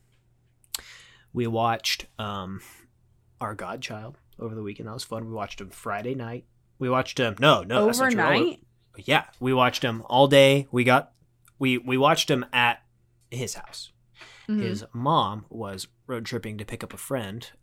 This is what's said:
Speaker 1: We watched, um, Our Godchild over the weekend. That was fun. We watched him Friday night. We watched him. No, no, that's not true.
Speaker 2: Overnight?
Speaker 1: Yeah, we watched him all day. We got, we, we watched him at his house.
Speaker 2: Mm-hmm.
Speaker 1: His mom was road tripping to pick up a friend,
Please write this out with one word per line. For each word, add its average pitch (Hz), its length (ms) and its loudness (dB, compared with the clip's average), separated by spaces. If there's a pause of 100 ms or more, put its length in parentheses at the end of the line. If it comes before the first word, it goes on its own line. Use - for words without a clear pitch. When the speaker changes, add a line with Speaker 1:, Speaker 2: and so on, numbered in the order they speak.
(1300)
Speaker 1:
We 120 140 -4
watched, 113 600 -2 (120)
um, 98 420 -8 (800)
Our 107 140 -8
Godchild 110 640 -12 (200)
over 113 160 -10
the 110 80 -10
weekend. 107 260 -10
That 107 40 -12
was 117 120 -12
fun. 113 220 -10
We 113 60 -12
watched 104 280 -10
him 95 100 -14
Friday 110 440 -8
night. 120 300 -12 (340)
We 127 120 -4
watched 127 280 -2
him. 113 200 0
No, 131 240 6
no, 123 240 2
that's 240 120 2
not 262 140 2
true. 208 80 2
Speaker 2:
Overnight? 202 400 2 (380)
Speaker 1:
Yeah, 135 260 0 (140)
we 127 160 0
watched 123 280 4
him 113 240 -2
all 135 220 6
day. 139 420 8
We 123 140 2
got, 127 280 4 (460)
we, 127 200 2
we 127 180 -2
watched 151 340 4
him 127 220 0
at 120 300 2 (480)
his 120 240 -8
house. - 360 -18 (580)
Speaker 2:
Mm-hmm. 208 120 -2
Speaker 1:
His 104 320 -4
mom 120 560 -2
was 98 380 -10 (200)
road 117 200 -8
tripping 107 320 -8
to 107 60 -10
pick - 200 -12
up - 80 -14
a 101 60 -16
friend, 113 500 -8 (140)